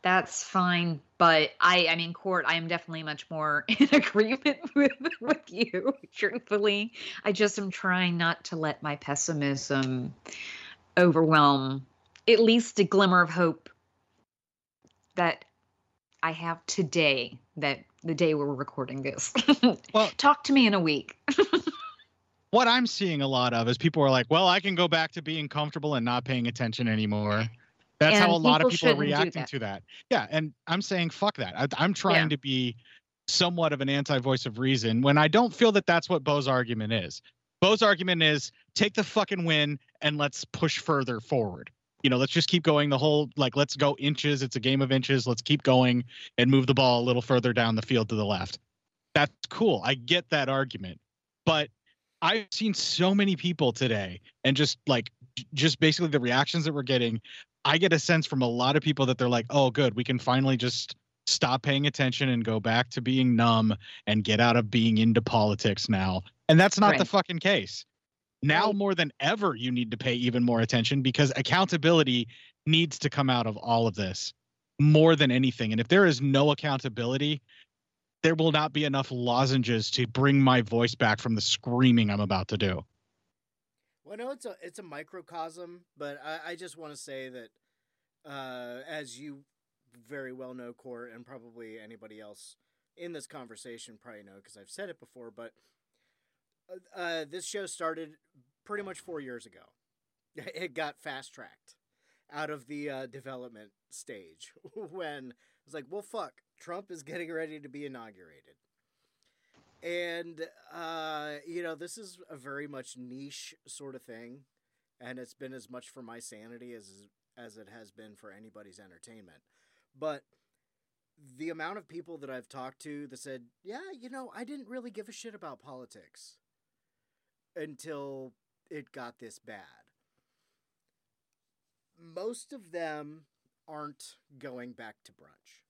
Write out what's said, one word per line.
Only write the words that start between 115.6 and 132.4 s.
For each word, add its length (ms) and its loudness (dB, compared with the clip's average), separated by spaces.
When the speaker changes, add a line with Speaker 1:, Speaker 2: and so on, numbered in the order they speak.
Speaker 3:
much 200 -18
for 120 -20
my 180 -20
sanity 540 -20
as, 340 -20
as 200 -20
it 120 -20
has 220 -20
been 240 -20
for 160 -20
anybody's 480 -20
entertainment. 640 -20
But 260 -10
the 120 -10
amount 280 -12
of 100 -20
people 320 -18
that 100 -16
I've 200 -14
talked 320 -16
to 260 -16
that 120 -20
said, 260 -18
"Yeah, 360 -16
you 100 -20
know, 260 -18
I 80 -14
didn't 240 -18
really 240 -16
give 180 -16
a 40 -20
shit 220 -20
about 240 -18
politics 800 -20
until 760 -16
it 220 -18
got 280 -18
this 200 -20
bad." 260 -20
Most 520 -12